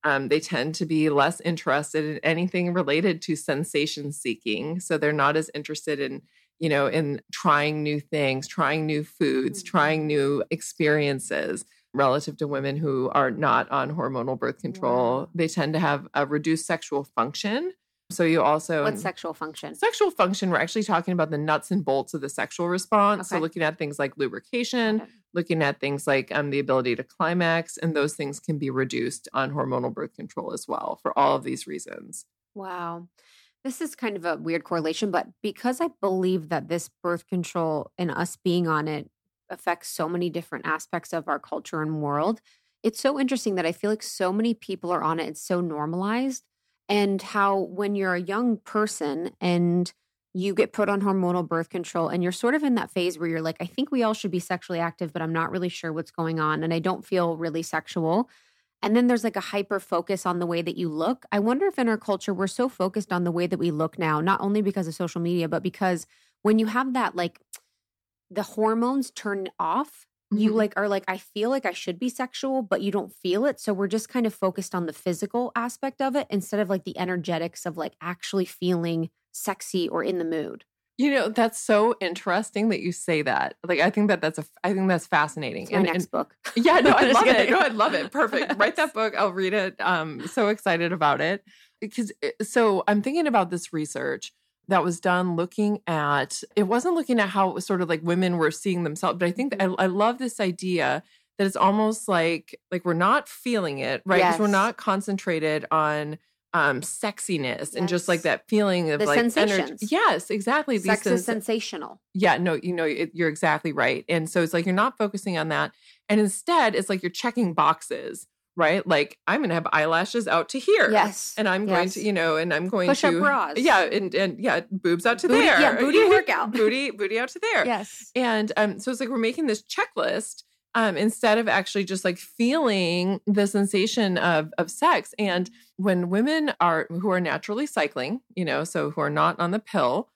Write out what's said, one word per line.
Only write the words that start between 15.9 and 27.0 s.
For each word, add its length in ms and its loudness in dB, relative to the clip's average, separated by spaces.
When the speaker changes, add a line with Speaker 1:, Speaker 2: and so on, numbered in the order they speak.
Speaker 1:
a 140 2
reduced 400 -2
sexual 360 -4
function. 680 -4
So 120 0
you 180 4
also 420 2
Speaker 2:
What's 180 -2
sexual 320 -8
function? 420 -12
Speaker 1:
Sexual 360 2
function, 400 2
we're 80 2
actually 240 -2
talking 280 0
about 200 0
the 60 -2
nuts 340 0
and 120 0
bolts 300 0
of 80 -6
the 80 -6
sexual 400 -4
response. 600 2
So 80 -4
Speaker 2:
Okay. 40 0
Speaker 1:
looking 220 -4
at 140 0
things 220 -6
like 160 -2
lubrication, 880 -2
Speaker 2:
Okay. 100 -18
Speaker 1:
looking 300 0
at 160 0
things 280 -4
like, 260 2
um, 180 -2
the 80 0
ability 360 0
to 80 -8